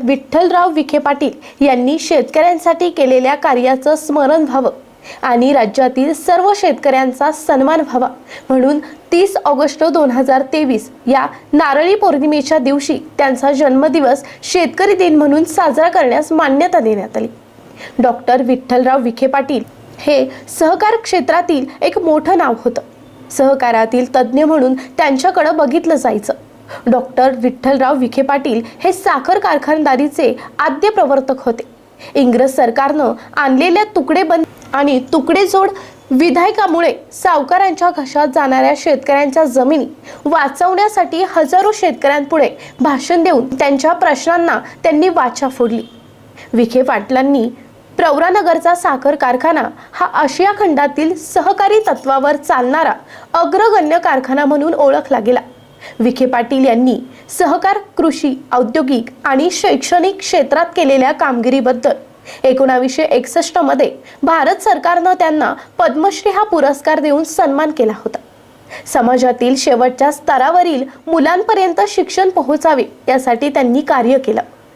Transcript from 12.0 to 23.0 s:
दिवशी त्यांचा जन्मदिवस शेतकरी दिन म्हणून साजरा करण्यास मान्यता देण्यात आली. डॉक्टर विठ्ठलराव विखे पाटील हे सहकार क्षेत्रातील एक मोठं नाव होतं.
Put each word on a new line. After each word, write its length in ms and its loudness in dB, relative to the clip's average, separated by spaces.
दिवशी 420 -2
त्यांचा 340 0
जन्मदिवस 720 2
शेतकरी 520 0
दिन 200 2
म्हणून 280 2
साजरा 460 0
करण्यास 420 0
मान्यता 480 2
देण्यात 380 -2
आली. 100 -4
डॉक्टर 420 0
विठ्ठलराव 580 0
विखे 280 -2
पाटील 360 -4
हे 300 0
सहकार 360 2
क्षेत्रातील 720 -2
एक 180 -2
मोठं 380 0
नाव 160 0
होतं. 160 -2